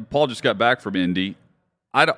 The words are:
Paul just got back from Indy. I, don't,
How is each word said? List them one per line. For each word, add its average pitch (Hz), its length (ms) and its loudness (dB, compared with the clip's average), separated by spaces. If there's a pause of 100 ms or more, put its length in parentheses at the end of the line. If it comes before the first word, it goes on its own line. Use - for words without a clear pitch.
Paul 147 200 0
just 113 140 -10
got 113 140 2
back 120 240 2
from 98 160 -6
Indy. 92 400 -2 (560)
I, 143 140 4
don't, 160 120 0